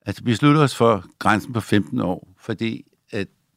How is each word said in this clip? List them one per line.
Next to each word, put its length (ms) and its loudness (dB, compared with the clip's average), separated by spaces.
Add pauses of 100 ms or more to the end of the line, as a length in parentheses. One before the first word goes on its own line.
Altså, 180 -10
vi 60 0
besluttede 340 4
os 100 0
for 300 2 (140)
grænsen 340 0
på 80 -2
femten 400 -2
år, 280 -6 (100)
fordi 480 -8 (260)
at 160 -8 (280)